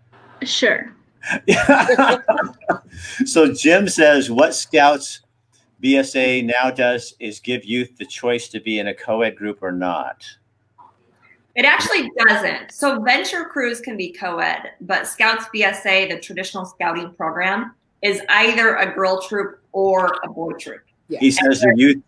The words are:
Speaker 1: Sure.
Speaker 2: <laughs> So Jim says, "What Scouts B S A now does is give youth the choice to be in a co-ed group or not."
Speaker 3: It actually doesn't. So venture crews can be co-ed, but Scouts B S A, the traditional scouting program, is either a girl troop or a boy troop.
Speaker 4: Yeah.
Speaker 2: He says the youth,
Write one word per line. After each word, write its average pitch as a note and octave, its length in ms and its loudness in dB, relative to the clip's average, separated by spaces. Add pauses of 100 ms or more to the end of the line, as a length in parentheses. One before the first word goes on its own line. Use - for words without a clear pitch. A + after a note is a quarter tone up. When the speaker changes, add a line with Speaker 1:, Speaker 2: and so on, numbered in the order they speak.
(440)
Speaker 1:
Sure. - 480 -2 (560)
Speaker 2:
<laughs> B3+ 680 4 (1120)
So D#3+ 280 4
Jim F3+ 340 4
says, D3 440 4
"What D3+ 240 2
Scouts C#3+ 680 2 (580)
B C3 180 2
S C3+ 180 -2
A B2+ 260 2
now B2 300 0
does B2 480 -2
is G#2 200 -12
give A#2+ 260 -6
youth B2 320 -4
the G2+ 80 -12
choice A#2+ 440 -4
to A2 100 -10
be A2 200 -4
in G2+ 80 -4
a G2+ 60 -6
co-ed A2+ 420 -2
group G#2 260 -8
or F#2 100 -6
not." F2+ 540 -6 (1300)
Speaker 3:
It B3 100 2
actually D4+ 440 2 (180)
doesn't. G#3 440 0
So C4+ 300 -2
venture D#4+ 440 -2
crews A#3+ 360 -6
can A3+ 160 -12
be F3+ 140 -8
co-ed, E3 600 -6 (100)
but F3+ 260 -4
Scouts A3 440 -2
B G#3+ 120 -2
S G3+ 220 -2
A, F#3+ 220 2
the F3 120 -8
traditional F#3 460 -10
scouting E3+ 480 -6
program, F#3 600 -4 (280)
is G3 280 -2
either A3+ 460 4
a F#3 180 -2
girl F#3 280 0
troop - 380 -6 (120)
or F#3+ 400 0 (120)
a F3+ 60 -10
boy E3 240 -10
troop. - 280 -16 (260)
Speaker 4:
Yeah. D3+ 120 -8
Speaker 2:
He C3+ 120 6
says C3+ 300 2
the A#2+ 140 6
youth, C#3 320 4